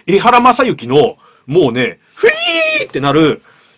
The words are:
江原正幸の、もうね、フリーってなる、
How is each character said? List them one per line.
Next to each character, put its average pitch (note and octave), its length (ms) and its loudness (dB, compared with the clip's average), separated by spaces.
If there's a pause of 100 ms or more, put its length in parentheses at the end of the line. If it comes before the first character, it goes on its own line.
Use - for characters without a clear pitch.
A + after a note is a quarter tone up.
江 F#3+ 120 2
原 A#3+ 220 2
正 B3+ 260 2
幸 C#3 200 -6
の、 B2+ 300 0 (300)
も C#3+ 240 0
う - 20 -4
ね、 A#2+ 280 -4 (140)
フ - 120 -2
リ - 60 4 (540)
ー - 20 -20
っ - 40 -16
て C3+ 80 -6
な C#3 120 0
る、 D3 300 0 (360)